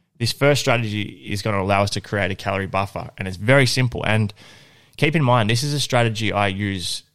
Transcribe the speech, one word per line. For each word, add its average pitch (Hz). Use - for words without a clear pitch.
This 120
first 143
strategy 110
is 101
gonna 101
allow 98
us 101
to 101
create 101
a 98
calorie 98
buffer, 90
and 95
it's 90
very 131
simple. 127
And 107
keep 151
in 156
mind, 120
this 120
is 143
a 147
strategy 113
I 101
use 98